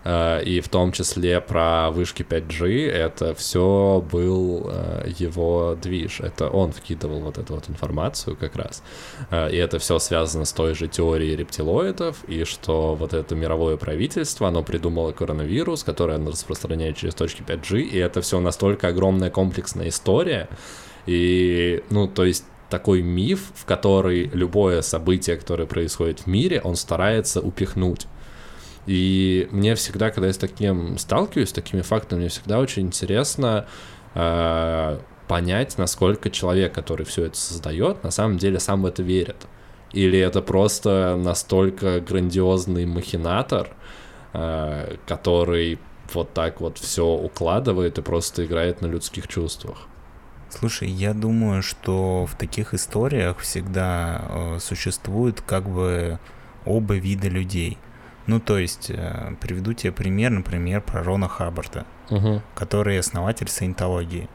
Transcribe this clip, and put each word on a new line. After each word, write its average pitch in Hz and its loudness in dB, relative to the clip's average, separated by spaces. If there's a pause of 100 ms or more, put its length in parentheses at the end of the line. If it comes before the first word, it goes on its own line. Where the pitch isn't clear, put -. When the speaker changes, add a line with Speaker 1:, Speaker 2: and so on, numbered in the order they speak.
Speaker 1:
Э, 82 2
и 87 0
в - -10
том 90 4
числе 87 0
про 82 2
вышки 87 -2
пять 80 -2
G, 92 0
это 82 0
все 95 4
был, 90 2
э, 85 -4
его 85 0
движ. 90 -4
Это - -4
он 90 2
вкидывал 76 -6
вот 76 -8
эту - -6
вот 76 -8
информацию 78 -4
как - -6
раз. - -8 (480)
Э, 80 2
и 82 0
это 85 2
все 82 2
связано 80 0
с - -2
той 80 2
же 80 -4
теорией 80 2
рептилоидов, 143 -2 (100)
и 82 -4
что 80 0
вот 78 -4
это 80 -2
мировое 80 0
правительство, 95 -2
оно 85 2
придумало 82 0
коронавирус, 90 -2
который 82 0
оно 76 -2
распространяет 80 -4
через 85 -4
точки - -4
пять 82 -6 (100)
G, 107 2
и - -2
это 90 2
все 90 0
настолько 98 2
огромная 92 4
комплексная 92 -2
история. 110 2 (580)
И, 87 4
ну, 104 4
то 95 2
есть 92 2 (260)
такой 92 4
миф, 95 0
в - -16
который 92 4
любое 90 4
событие, 85 0
которое 82 -4
происходит 82 -2
в - -8
мире, 127 2
он 87 0
старается 98 2
упихнуть. 90 -2 (800)
И 92 4
мне 104 4
всегда, 107 0
когда 95 0
я 95 4
с - -4
таким 90 0
сталкиваюсь, 143 0
с - -14
такими - -2
фактами, 95 -2
мне 87 0
всегда 104 -2
очень 127 0
интересно, 110 0 (480)
э, 82 2 (300)
понять, 90 0
насколько 95 2
человек, 90 2
который 80 -4
все - -2
это 78 -8
создает, 85 -2
на 87 -2
самом 104 2
деле 95 2
сам 98 0
в 92 2
это 90 -2
верит. 90 0 (460)
Или 95 6
это 92 4
просто 95 4
настолько 92 2
грандиозный 90 2
махинатор, 87 -2 (640)
э, 80 -4 (100)
который 85 2 (340)
вот 85 -2
так 82 -2
вот 82 -6
все - 0
укладывает 87 2
и 76 -4
просто 85 -2
играет 85 0
на 87 -2
людских 82 -6
чувствах. - -6 (640)
Speaker 2:
Слушай, - -4
я 98 0
думаю, 107 2
что 92 0
в - -8
таких - -4
историях 104 0
всегда, 90 -2
э, 85 -4
существует - -2
как 95 -2
бы 90 0 (480)
оба 104 2
вида 95 0
людей. 90 -2 (480)
Ну, 113 4
то 104 2
есть, - -4
э, - -6
приведу 92 -4
тебе 107 -2
пример, 101 2
например, 90 0
про 90 -2
Рона 92 0
Хаббарда, - -6 (260)
Speaker 1:
Мгм. 104 2 (140)
Speaker 2:
который 101 0
основатель 92 -2
саентологии. 87 -2